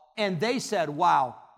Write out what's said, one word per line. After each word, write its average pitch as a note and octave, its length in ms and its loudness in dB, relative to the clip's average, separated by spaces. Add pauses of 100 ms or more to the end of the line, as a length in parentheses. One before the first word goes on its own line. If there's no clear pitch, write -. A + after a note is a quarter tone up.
(160)
and G3 220 -2
they A3+ 220 0
said, F3 280 -2
"Wow, D3 460 2 (240)